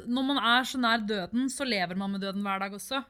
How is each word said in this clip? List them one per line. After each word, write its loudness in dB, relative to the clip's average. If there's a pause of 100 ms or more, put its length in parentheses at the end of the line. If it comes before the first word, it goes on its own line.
når 0
man 2
er 6
så -4
nær 2
døden, 0
så -4
lever 0
man -2
med -4
døden -4
hver 0
dag -4
også. -6